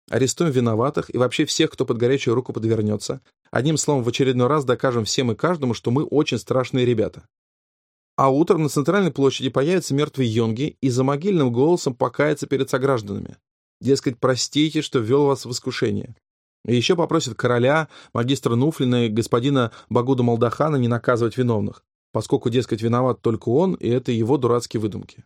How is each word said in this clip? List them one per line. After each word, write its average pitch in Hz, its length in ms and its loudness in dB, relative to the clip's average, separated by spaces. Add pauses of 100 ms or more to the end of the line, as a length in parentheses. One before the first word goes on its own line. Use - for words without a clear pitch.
арестуем 135 420 0
виноватых 120 640 0
и - 40 -2
вообще 127 280 2
всех, - 260 0
кто - 140 -4
под 120 120 -2
горячую 120 380 2
руку 123 180 -4
подвернется. 110 680 -2 (300)
Одним 143 260 2
словом, 139 260 0
в 117 60 0
очередной 123 380 2
раз 143 180 0
докажем 120 400 0
всем 123 260 -2
и 104 40 -2
каждому, 147 380 -2
что - 180 -4
мы 143 120 2
очень 143 340 0
страшные 127 480 -2
ребята. 110 420 -2 (880)
А 135 140 4
утром 160 340 4
на 143 60 0
центральной 170 420 0
площади 131 380 0
появится 147 440 0
мертвый 139 340 0
Йонги 113 540 -2
и 135 80 0
за 127 140 0
могильным 143 480 0
голосом 139 420 2
покается 143 540 -2
перед 135 220 -2
согражданами. 123 680 -4 (420)
Дескать, 131 400 0
простите, 147 640 0
что 143 180 -2
ввел 135 280 2
вас 135 180 -2
в 120 60 -10
искушение. 117 640 -6 (500)
И 117 100 0
еще 123 200 2
попросит 156 400 -2
короля, 127 540 0 (240)
магистра 120 420 0
Нуфлина 123 500 2
и 113 40 -2
господина 120 600 0 (180)
Багуда 120 340 2
Малдахана 120 540 0
не 123 100 0
наказывать 117 500 0
виновных, 110 460 -2 (280)
поскольку, 123 380 0
дескать, 117 320 -2
виноват 120 400 0
только 113 280 -2
он, 165 260 2
и - 120 -6
это 127 240 -2
его 117 260 0
дурацкие 120 440 -2
выдумки. 98 440 -8